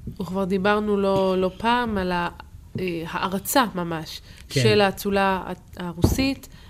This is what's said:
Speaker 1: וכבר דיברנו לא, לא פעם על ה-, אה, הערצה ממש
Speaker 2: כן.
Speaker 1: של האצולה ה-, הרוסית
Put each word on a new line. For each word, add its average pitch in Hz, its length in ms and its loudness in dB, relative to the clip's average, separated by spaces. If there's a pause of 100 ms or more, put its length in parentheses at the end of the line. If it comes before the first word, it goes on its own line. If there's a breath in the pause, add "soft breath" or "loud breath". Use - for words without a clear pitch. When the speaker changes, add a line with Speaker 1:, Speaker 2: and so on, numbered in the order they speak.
(200)
Speaker 1:
וכבר 190 240 -2
דיברנו 208 520 2
לא, 190 420 2
לא 185 200 2
פעם 233 400 0
על 180 140 -2
ה-, 175 160 -2 (520)
אה, 170 260 -4
הערצה 190 580 0 (100)
ממש 170 460 -6 (280 loud breath)
Speaker 2:
כן. 135 140 0
Speaker 1:
של 214 180 6
האצולה 196 640 2
ה-, 180 60 -8 (240)
הרוסית 180 720 0 (220 loud breath)